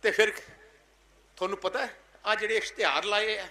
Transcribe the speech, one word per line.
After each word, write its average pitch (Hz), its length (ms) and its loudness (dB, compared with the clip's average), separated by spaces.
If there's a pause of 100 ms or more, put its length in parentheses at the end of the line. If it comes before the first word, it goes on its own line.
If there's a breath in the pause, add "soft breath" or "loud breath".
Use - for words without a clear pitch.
ਤੇ 214 80 4
ਫਿਰ 208 200 4 (1040)
ਤੁਹਾਨੂੰ 196 220 -2
ਪਤਾ 240 280 -2
ਹੈ, - 80 -12 (320)
ਆ 208 80 2
ਜਿਹੜੇ 220 220 -2
ਇਸ਼ਤਿਹਾਰ 165 480 0
ਲਾਏ 208 340 0
ਆ 185 120 -10